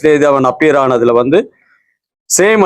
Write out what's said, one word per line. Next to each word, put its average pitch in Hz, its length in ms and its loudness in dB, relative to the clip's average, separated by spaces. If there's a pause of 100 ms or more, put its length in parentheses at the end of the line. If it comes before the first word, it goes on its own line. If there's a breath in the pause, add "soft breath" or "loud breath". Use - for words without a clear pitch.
ஸ்ரீதேவன் 143 500 0
அப்பியர் 151 300 0
ஆனதுல 120 300 0
வந்து 123 260 0 (920)
சேம் 208 360 0